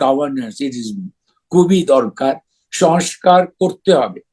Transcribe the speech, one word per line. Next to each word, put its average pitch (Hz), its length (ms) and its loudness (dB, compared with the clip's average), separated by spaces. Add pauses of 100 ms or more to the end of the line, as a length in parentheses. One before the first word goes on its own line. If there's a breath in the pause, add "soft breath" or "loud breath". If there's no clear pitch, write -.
গভর্নেন্স, 135 500 -2 (120)
it 127 140 -8
is 113 60 -10 (640)
খুবই 180 320 2 (120)
দরকার, 135 380 -2 (380)
সংস্কার 180 680 2 (180)
করতে 185 400 -2
হবে। 104 200 -4 (140)